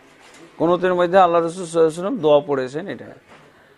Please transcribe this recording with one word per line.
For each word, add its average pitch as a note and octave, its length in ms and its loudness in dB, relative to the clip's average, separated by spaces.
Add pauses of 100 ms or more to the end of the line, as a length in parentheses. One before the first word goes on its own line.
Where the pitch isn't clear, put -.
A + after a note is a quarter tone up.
(580)
কুনুতের F3 360 0
মধ্যে F3 240 0
আল্লাহ E3+ 240 4
রসুল E3+ 240 -6
সাল্লাল্লাহু E3 140 -2
আলাইহি D#3+ 220 2
ওয়াসাল্লাম G#3 160 -6
দোয়া D3+ 220 4
পড়েছেন, C#3+ 480 -6
এটা। A#2+ 180 -12 (720)